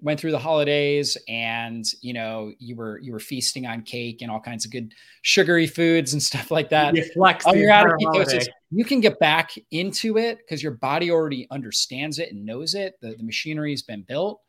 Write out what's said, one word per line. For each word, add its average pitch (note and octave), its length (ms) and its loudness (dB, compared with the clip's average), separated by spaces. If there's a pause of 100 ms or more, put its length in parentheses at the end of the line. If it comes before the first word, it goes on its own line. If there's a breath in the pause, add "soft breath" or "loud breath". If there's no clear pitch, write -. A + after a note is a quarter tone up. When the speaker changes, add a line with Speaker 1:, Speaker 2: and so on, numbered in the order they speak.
Speaker 1:
went D3+ 180 -2
through D#3+ 120 -4
the D3 80 -2
holidays D3 760 0 (120)
and, A2+ 560 -6 (160)
you B2 100 -8
know, A2 480 -8
you A#2+ 160 -14
were, A2+ 240 -10
you B2 140 -12
were A2 80 -10
feasting B2+ 440 -6
on A#2 180 -8
cake A#2+ 380 -10
and A#2+ 80 -10
all A2 120 -6
kinds A2+ 240 -10
of A2 60 -14
good A#2 220 -10 (280 loud breath)
sugary E3+ 440 4
foods E3 460 2
and D3 120 -4
<laughs> - 80 -2
stuff B2 200 -8
like D#3 180 0
that. D3+ 240 4
Speaker 2:
You D#3+ 200 2
flex F3+ 340 4
Speaker 1:
Oh, F#3 60 8
Speaker 2:
the G3+ 60 6
Speaker 1:
you're G#3 120 8
out G#3 160 10
of E3 100 6
Speaker 2:
entire D#3+ 260 2
Speaker 1:
ketosis. C#3+ 80 2
Speaker 2:
holiday. B2 200 0 (200)
Speaker 1:
You G3+ 120 0
can C4 160 2
get G#3+ 200 4
back D#3+ 320 2 (200)
into G3 460 -2
it A3+ 220 0 (100)
'cause D3+ 120 -6
your D3 120 -6
body D3 360 0
already D#3 420 0
understands C#3 680 -6
it E3 140 -8
and G2+ 120 -12
knows D3 300 -6
it. F#3+ 240 -6
The, A2 160 -14
the A2+ 80 -12
machinery D3+ 480 -6
has C3 100 -6
been G#2+ 200 -14
built. E3 480 -6